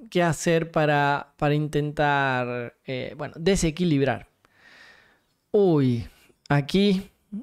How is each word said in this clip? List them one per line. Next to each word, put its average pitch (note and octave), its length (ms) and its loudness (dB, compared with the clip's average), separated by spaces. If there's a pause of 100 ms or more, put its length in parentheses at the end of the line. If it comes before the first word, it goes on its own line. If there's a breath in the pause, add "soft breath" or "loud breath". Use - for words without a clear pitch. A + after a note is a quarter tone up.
qué F3+ 140 0
hacer E3 480 0
para, C#3+ 680 0
para D3 160 0
intentar, C#3+ 1200 -2 (120)
eh, B2+ 280 -8
bueno, D3 220 -12
desequilibrar. D#3+ 920 0 (1200 soft breath)
Uy, D3 560 2 (400 soft breath)
aquí F#3 640 0 (320)